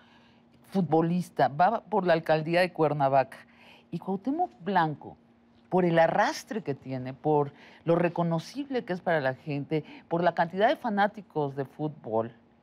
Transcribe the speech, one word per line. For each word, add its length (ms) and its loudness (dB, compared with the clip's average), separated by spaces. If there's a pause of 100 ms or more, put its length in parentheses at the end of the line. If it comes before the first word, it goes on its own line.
(720)
futbolista, 800 0
va 340 2
por 240 -2
la 60 6
alcaldía 480 2
de 120 0
Cuernavaca. 640 2 (520)
Y 80 -6
Cuauhtémoc 520 -4 (100)
Blanco, 560 -2 (540)
por 140 2
el 140 2
arrastre 640 0
que 120 -4
tiene, 400 -10
por 380 0 (320)
lo 120 2
reconocible 880 -2
que 80 -6
es 80 -6
para 200 0
la 140 0
gente, 500 -6 (240)
por 140 -2
la 120 2
cantidad 340 0
de 80 0
fanáticos 800 -2
de 80 -4
fútbol 680 -4 (300)